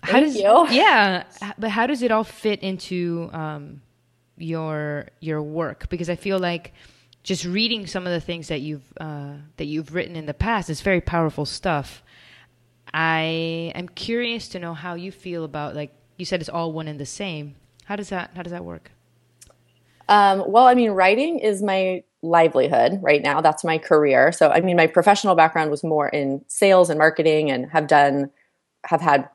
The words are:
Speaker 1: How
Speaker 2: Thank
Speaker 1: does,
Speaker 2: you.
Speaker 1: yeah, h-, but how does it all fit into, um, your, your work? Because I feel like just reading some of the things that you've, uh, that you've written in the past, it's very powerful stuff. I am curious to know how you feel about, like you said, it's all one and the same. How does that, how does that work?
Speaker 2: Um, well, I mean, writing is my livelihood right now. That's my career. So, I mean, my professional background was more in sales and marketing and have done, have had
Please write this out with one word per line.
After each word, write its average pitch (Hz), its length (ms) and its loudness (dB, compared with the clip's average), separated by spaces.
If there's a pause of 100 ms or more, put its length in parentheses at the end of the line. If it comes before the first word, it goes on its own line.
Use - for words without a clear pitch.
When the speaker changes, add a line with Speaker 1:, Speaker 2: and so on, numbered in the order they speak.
Speaker 1:
How - 120 -2
Speaker 2:
Thank 269 140 6
Speaker 1:
does, 277 100 -2
Speaker 2:
you. 226 340 6
Speaker 1:
yeah, 233 520 4 (200)
h-, 202 160 -14
but 220 120 -4
how 226 160 0
does 262 140 -4
it 247 100 0
all 220 120 2
fit - 400 -6
into, 175 720 -6
um, 151 480 -12 (560)
your, 156 720 -8 (120)
your 156 220 -6
work? 151 480 -8
Because 170 200 -6
I 175 60 -2
feel 190 240 -4
like 175 340 -6 (500)
just 180 220 -6
reading 214 400 -4
some 180 220 -8
of 180 60 -4
the 170 80 -4
things 170 260 -10
that 151 140 -6
you've, 147 380 -10
uh, 147 340 -12 (240)
that 156 80 -8
you've 151 280 -8
written 175 220 -6
in 160 100 -10
the 147 80 -8
past, 214 360 -4
it's 156 120 -6
very 185 200 0
powerful 160 440 -2
stuff. - 560 -6 (920)
I 165 800 -2
am 180 140 -12
curious 233 600 -6
to 185 100 -12
know 170 140 -10
how 170 220 -12
you 180 160 -12
feel 175 320 -10
about, 147 320 -10
like 147 160 -10 (260)
you 175 80 -10
said, 180 160 -4
it's 151 80 -10
all 165 240 -6
one 156 140 -8
and 151 120 -12
the 143 60 -8
same. 151 500 -10 (300)
How 202 100 -10
does 202 140 -10
that, 180 260 -8
how 180 60 -14
does 170 100 -12
that 175 140 -12
work? 170 260 -16 (1160)
Speaker 2:
Um, 196 420 4
well, 233 140 8
I 254 100 10
mean, 233 160 2
writing 220 480 2
is 202 220 -2
my 190 420 -2 (180)
livelihood 160 800 2
right 147 220 2
now. 143 180 0
That's 156 220 2
my 160 140 0
career. 147 540 4
So, 160 180 4
I 165 120 2
mean, 180 160 0
my 160 100 4
professional 185 480 4
background 160 360 2
was 147 120 -6
more 151 260 0
in 139 380 -4
sales 185 420 4
and 156 100 -2
marketing 156 500 2
and 127 220 -4
have 156 160 0
done, 143 420 4 (560)
have 165 160 0
had 143 340 2